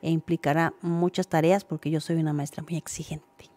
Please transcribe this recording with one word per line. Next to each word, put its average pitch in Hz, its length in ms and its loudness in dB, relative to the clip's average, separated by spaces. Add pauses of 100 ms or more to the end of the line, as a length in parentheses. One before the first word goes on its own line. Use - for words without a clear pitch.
e - 80 -4
implicará 160 720 2
muchas 175 460 0
tareas 170 360 4
porque 151 280 -6
yo 160 80 0
soy 170 160 -2
una 156 180 2
maestra 147 300 -4
muy 170 120 -6
exigente. - 800 -10